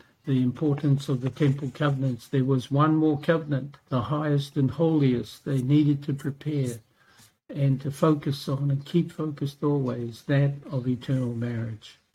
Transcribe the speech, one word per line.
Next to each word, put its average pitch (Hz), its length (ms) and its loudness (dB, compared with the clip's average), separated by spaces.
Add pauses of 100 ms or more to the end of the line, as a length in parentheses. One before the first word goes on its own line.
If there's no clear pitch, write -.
(260)
the 131 160 2
importance 139 640 0
of 131 120 -2
the 131 100 -4
temple 139 420 0
covenants. 135 540 -2
There 135 180 0
was 131 260 0
one 151 260 4
more 156 220 2
covenant, 147 580 -2 (120)
the 123 140 -2
highest 147 540 -2
and 139 140 2
holiest, 143 720 0
they 135 180 -2
needed 143 420 4
to 143 100 -4
prepare 139 640 -4 (680)
and 139 320 0
to 139 120 -6
focus 151 560 0
on 139 240 0
and 139 120 -2
keep 170 280 0
focused 147 500 -6
always, 123 640 -2
that 143 280 4 (140)
of 127 200 -4
eternal 127 440 -2
marriage. 117 680 -6 (140)